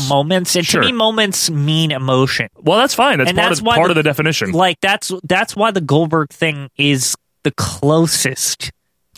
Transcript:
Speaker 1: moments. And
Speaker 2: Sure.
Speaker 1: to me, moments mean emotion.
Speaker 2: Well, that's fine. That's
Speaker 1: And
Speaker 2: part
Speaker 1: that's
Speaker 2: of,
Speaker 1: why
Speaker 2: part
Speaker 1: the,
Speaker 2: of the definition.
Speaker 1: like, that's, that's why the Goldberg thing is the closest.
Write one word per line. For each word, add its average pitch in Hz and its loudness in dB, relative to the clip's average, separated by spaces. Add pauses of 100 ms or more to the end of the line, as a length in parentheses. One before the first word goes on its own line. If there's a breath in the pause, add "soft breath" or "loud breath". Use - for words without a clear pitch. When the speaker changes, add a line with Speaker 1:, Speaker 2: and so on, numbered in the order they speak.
Speaker 1:
moments. 156 0
And 175 0
Speaker 2:
Sure. 165 2
Speaker 1:
to - 2
me, 262 0
moments 220 0
mean 156 0
emotion. 131 0 (100)
Speaker 2:
Well, 180 2
that's 254 2
fine. 240 2
That's 131 2
Speaker 1:
And 185 0
Speaker 2:
part 214 2
Speaker 1:
that's 165 -2
Speaker 2:
of, 214 -4
Speaker 1:
why 233 2
Speaker 2:
part 170 4
Speaker 1:
the, 180 2
Speaker 2:
of 170 2
the 156 2
definition. 151 0
Speaker 1:
like, 180 2
that's, 196 -2 (120)
that's 190 -2
why 214 0
the 190 -2
Goldberg 156 0
thing 147 -6
is 143 0 (280)
the 147 0
closest. - -2 (460)